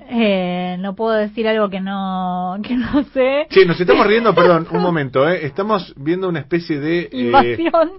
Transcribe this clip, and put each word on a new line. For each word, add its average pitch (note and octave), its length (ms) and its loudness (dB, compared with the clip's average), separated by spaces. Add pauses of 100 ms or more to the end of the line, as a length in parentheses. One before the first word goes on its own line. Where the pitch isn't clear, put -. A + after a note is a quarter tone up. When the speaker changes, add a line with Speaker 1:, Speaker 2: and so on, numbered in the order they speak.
Speaker 1:
eh, F3+ 680 0
no F#3+ 160 -6
puedo A3+ 180 -2
decir G#3+ 320 -2
algo A3 240 0
que F#3 120 -8
no, F#3 800 -4
<laughs> G#3 40 -6
que B3 140 -4
no B3+ 260 0 (100)
sé. C4+ 360 0
Speaker 2:
Sí, F#3+ 160 6
nos E3 160 0
estamos G3+ 260 4
riendo, A3 260 2
perdón, E3+ 340 4
Speaker 1:
<laughs> - 40 -12
Speaker 2:
un F3 100 0
momento, C#3+ 480 2
¿eh? E3 160 -2
Estamos G3 520 -4
viendo F3 320 -2
una E3 100 -4
especie E3+ 400 -4
de, E3 220 -2
eh, D#3+ 100 -10
Speaker 1:
Invasión. C#4 880 0